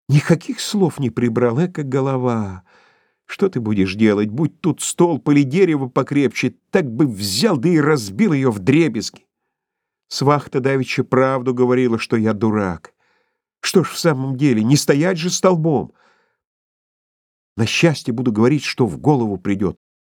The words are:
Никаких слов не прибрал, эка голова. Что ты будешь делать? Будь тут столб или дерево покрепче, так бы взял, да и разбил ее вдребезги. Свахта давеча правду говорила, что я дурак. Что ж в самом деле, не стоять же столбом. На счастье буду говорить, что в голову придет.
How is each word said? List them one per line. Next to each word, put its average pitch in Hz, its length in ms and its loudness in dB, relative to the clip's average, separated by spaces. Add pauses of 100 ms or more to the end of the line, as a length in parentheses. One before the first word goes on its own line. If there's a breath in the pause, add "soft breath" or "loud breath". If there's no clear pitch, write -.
Никаких 151 520 0
слов 190 380 -2
не 127 120 -2
прибрал, 120 480 0
эка 180 240 -4
голова. 127 840 -4 (640 soft breath)
Что - 240 -4
ты 139 100 -6
будешь 101 340 0
делать? 104 360 2
Будь 143 320 -4
тут - 180 -2
столб 170 480 0
или 143 140 6
дерево 147 460 0
покрепче, 135 680 -2 (160)
так 185 200 0
бы 127 160 2
взял, 113 520 -2
да 123 100 0
и 180 80 4
разбил 147 560 0
ее 131 180 2
вдребезги. 113 760 0 (840)
Свахта 139 520 0
давеча 131 440 -2
правду 131 480 0
говорила, 123 460 2
что - 180 -4
я 110 160 0
дурак. 104 600 -4 (680)
Что - 240 0
ж - 60 -8
в - 80 -12
самом 135 400 -2
деле, 123 260 2
не 135 120 4
стоять 165 420 2
же 165 100 -4
столбом. 160 640 0 (1700)
На 110 80 0
счастье 139 480 0
буду 123 180 -2
говорить, 123 320 2
что - 220 -2
в 85 100 -4
голову 117 400 0
придет. 95 400 -4 (380)